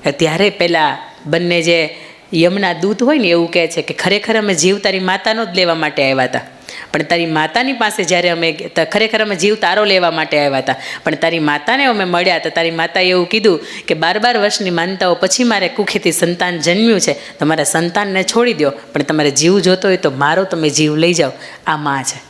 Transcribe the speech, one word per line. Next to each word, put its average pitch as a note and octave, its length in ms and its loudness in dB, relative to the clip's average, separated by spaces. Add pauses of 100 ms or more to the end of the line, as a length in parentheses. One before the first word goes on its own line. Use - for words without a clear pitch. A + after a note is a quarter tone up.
(120)
ત્યારે E3+ 380 2
પેલા E3 480 0 (280)
બંને E3+ 360 0
જે E3 340 0 (380)
યમના F3+ 400 2
દૂત G3 300 -2
હોય D4 140 4
ને, A3 100 2
એવું E3+ 240 2
કહે E3+ 160 2
છે D#3+ 140 -4
કે, D3 120 -6
"ખરેખર G#3 440 0
અમે G#3 160 0
જીવ F3+ 240 2
તારી F#3+ 220 -2
માતાનો G3 460 -2
જ - 100 -10
લેવા F3 200 2
માટે D3 360 0
આવ્યા C3 120 2
હતા, B2 180 -4 (520)
પણ D3+ 100 -2
તારી E3+ 220 0
માતાની D#3+ 480 0
પાસે G#3+ 300 -2
જ્યારે F3 260 2
અમે E3 220 0
ત-, D#3+ 340 -2
ખરેખર A3 360 0
અમે G#3 140 -2
જીવ G3+ 200 2
તારો G3+ 300 2
લેવા F#3 260 2
માટે D3+ 340 0
આવ્યા C3+ 140 0
હતા, C3 160 -2 (280)
પણ D#3 120 -2
તારી E3 240 0
માતાને D#3 460 0
અમે A3 180 2
મળ્યા F3+ 360 0
તો D#3+ 100 -4
તારી E3 220 -2
માતાએ E3+ 380 0
એવું F3+ 200 2
કીધું G3+ 300 2 (280)
કે F3 60 0
બાર E3 260 0
બાર A#3 180 2
વર્ષની G#3 320 0
માનતાઓ F3+ 460 0
પછી F#3+ 280 0
મારે G3+ 240 2
કુખેથી F#3 440 -2
સંતાન F3 480 -2
જન્મ્યું G3+ 400 2
છે, - 160 0 (240)
તમારા D#3 240 0
સંતાનને F#3 600 0
છોડી A#3 300 0
દ્યો, D3 200 0 (200)
પણ D3+ 80 -2
તમારે D3 300 2
જીવ E3 280 4
જોતો F#3 280 2
હોય F#3 100 2
તો E3 140 0
મારો D3 320 0
તમે E3 260 -2
જીવ D3+ 260 0
લઈ E3 180 2
જાઓ." D3+ 180 0 (360)
આ D#3 100 -2
મા C#3+ 260 -4
છે. - 160 -8 (100)